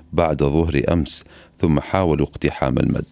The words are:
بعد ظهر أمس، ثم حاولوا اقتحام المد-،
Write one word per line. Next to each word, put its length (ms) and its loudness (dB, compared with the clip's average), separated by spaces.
بعد 300 0
ظهر 400 2
أمس، 320 -2
ثم 220 2
حاولوا 460 0
اقتحام 520 -2
المد-، 340 0